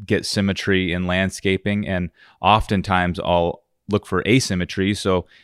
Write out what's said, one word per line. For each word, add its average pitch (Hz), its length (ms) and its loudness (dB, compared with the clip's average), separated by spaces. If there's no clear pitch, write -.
get 98 200 0
symmetry 95 680 0
in 90 140 -2
landscaping, 95 800 0
and 90 220 -2
oftentimes 92 760 2
I'll 85 440 0
look 101 160 0
for 90 200 -2
asymmetry. 98 680 0
So 92 320 0